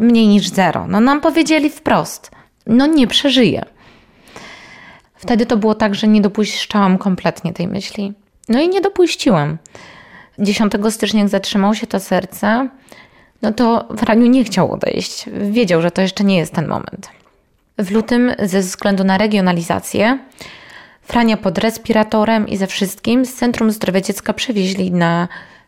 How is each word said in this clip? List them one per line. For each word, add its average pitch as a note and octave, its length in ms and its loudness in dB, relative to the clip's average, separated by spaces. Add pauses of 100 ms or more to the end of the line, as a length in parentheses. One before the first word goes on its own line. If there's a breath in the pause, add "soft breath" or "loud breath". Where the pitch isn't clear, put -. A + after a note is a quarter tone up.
mniej A3+ 260 4
niż G3+ 220 4
zero. E3+ 380 0
No, F#3+ 120 0
nam C#4 220 2
powiedzieli D#4 480 2
wprost: - 600 -2 (360 soft breath)
„No, B3+ 200 4
nie D4 200 4
przeżyje”. A#3+ 580 2 (1500 loud breath)
Wtedy A#3 300 0
to A#3 120 0
było G#3+ 180 0
tak, G#3+ 200 0
że G#3+ 120 -2
nie G#3+ 140 6
dopuszczałam G3+ 760 0
kompletnie F3+ 560 -2
tej F3 140 -6
myśli. G3+ 460 -8 (360)
No A#3 120 2
i E4+ 80 2
nie F#4+ 120 0
dopuściłam. A3+ 760 0 (800 loud breath)
Dziesiątego G#3 520 0
stycznia, G#3+ 280 -2
jak G3+ 100 2
zatrzymało G3 440 0
się A3 140 -6
to - 120 -4
serce, G#3 680 -2 (720 loud breath)
no A3 100 -2
to A3+ 360 0 (100)
Franiu A3+ 280 4
nie B3 180 4
chciał F3+ 280 0
odejść. - 540 -4 (260)
Wiedział, F#3 300 2
że E3+ 100 0
to G3 100 -2
jeszcze F#3+ 220 -2
nie G3 140 4
jest D#3 160 -2
ten D3+ 140 -4
moment. - 420 -8 (680)
W F#3+ 140 -4
lutym, A#3+ 400 2 (120)
ze F#3 160 0
względu F#3+ 440 -2
na F#3+ 140 2
regionalizację, G3+ 1000 0 (840 loud breath)
Frania A3+ 360 0
pod G3+ 200 -4
respiratorem A3 880 0
i - 100 -4
ze F#3+ 100 -4
wszystkim A3+ 580 -2
z B3 80 -8
Centrum A#3+ 380 0
Zdrowia G3 300 -2
Dziecka G#3 320 -4
przewieźli F#3+ 580 -4
na E3+ 360 0 (400 loud breath)